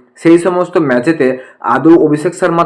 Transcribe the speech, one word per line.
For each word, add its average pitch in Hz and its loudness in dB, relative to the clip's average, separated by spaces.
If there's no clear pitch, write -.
সেই 170 4
সমস্ত 180 -4
ম্যাচেতে 151 -2
আদৌ 156 4
অভিষেক 147 -4
শর্মা 170 0